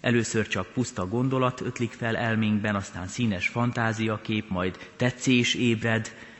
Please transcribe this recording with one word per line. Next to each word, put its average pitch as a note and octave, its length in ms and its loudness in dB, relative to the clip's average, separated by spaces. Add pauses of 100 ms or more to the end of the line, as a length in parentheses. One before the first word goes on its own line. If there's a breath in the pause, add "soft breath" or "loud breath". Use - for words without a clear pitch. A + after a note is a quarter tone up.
Először A2+ 480 2
csak F#2 180 -2
puszta A2+ 400 -4
gondolat B2+ 540 0
ötlik A#2+ 320 -4
fel A2+ 240 -2
elménkben, G#2+ 580 2
aztán F#2+ 340 -4
színes G#2 400 0
fantáziakép, A2+ 1000 0
majd F#2 460 -2
tetszés B2 580 2
ébred, A2+ 600 0 (260 loud breath)